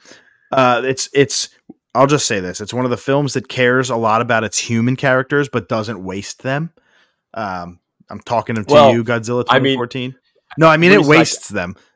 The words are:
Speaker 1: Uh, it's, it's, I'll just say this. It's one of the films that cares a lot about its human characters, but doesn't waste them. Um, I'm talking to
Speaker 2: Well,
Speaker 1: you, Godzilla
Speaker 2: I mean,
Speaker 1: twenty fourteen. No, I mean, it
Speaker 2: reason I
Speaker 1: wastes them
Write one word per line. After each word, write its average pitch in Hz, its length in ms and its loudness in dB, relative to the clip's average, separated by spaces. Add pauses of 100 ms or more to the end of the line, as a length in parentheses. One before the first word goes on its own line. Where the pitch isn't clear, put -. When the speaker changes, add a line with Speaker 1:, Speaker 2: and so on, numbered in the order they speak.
(500)
Speaker 1:
Uh, 123 340 2
it's, 131 280 -4
it's, - 380 0 (440)
I'll 131 120 4
just 143 200 0
say 104 140 -4
this. 90 200 -10
It's 104 140 -10
one 123 100 -4
of 127 60 -4
the 120 80 -2
films 139 360 -2
that 131 140 -6
cares 127 420 0
a 123 60 -2
lot 113 240 0
about 113 240 0
its - 140 -6
human 120 380 -2
characters, 135 520 0
but 113 200 -6
doesn't 110 360 -6
waste 95 380 -10
them. 143 280 -6 (640)
Um, 90 460 -10 (300)
I'm 104 100 -14
talking 117 360 -4
to 107 120 -6
Speaker 2:
Well, 143 240 8
Speaker 1:
you, 117 120 0
Godzilla 120 440 -2
Speaker 2:
I 123 100 2
mean, 135 40 2
Speaker 1:
twenty 135 140 0
fourteen. 123 380 -8 (440)
No, 160 100 6
I 156 80 6
mean, 175 160 6
it 208 60 8
Speaker 2:
reason 151 140 4
I 160 60 8
Speaker 1:
wastes - 300 -2
them 90 280 -6 (200)